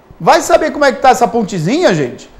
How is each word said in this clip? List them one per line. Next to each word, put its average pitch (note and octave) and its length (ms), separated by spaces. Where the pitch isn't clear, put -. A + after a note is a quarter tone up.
Vai B3+ 240
saber D#4+ 300
como D4 140
é C4+ 80
que - 80
tá C4 80
essa B3 180
pontezinha, G#3+ 680
gente? C3+ 360